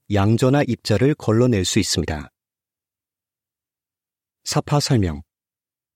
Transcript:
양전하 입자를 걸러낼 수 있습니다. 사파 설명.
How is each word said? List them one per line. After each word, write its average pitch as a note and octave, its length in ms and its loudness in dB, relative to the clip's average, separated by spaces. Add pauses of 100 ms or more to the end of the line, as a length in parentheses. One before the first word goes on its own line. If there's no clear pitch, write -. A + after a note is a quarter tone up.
(120)
양전하 A#2 540 2
입자를 A#2+ 480 0
걸러낼 A2 500 0
수 - 140 -2
있습니다. D2+ 500 -4 (2250)
사파 D3 360 -2
설명. F#2 420 0 (720)